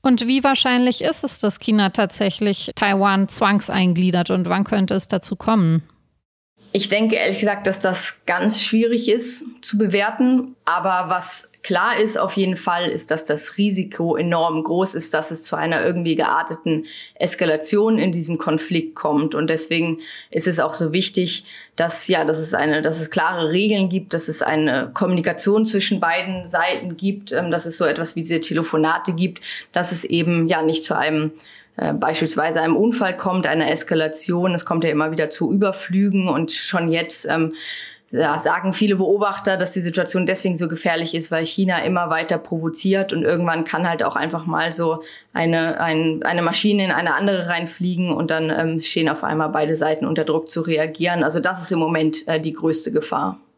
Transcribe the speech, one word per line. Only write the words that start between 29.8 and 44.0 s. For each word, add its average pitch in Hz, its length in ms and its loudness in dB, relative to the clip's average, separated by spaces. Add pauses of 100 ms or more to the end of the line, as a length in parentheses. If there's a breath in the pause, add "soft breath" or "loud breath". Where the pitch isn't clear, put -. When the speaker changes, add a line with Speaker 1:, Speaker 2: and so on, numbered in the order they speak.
Speaker 2:
es 165 120 0
eben, 170 420 2
ja, 165 160 2
nicht 160 220 2
zu 156 120 -2
einem 156 360 0 (480 loud breath)
äh, 156 140 0
beispielsweise 160 680 0
einem 165 140 2
Unfall 202 400 2
kommt, 185 320 0
einer 151 240 2
Eskalation. 165 840 0
Es 165 120 -4
kommt 165 180 0
ja 160 60 2
immer 156 220 0
wieder 156 180 -2
zu - 220 -2
Überflügen 190 760 2
und 160 240 0
schon 170 380 -2
jetzt, 165 400 0
ähm, 160 240 0 (580 loud breath)
ja, 160 280 0
sagen 175 340 0
viele 202 220 2
Beobachter, 190 600 2
dass 180 160 -2
die 185 100 -2
Situation 175 440 -2
deswegen 185 320 0
so 175 100 -2
gefährlich 165 460 -2
ist, 165 160 -4
weil 160 160 0
China 185 380 0
immer 165 260 0
weiter 160 300 0
provoziert 180 760 -2
und 165 80 -2
irgendwann 165 440 0
kann 170 220 -2
halt 165 160 0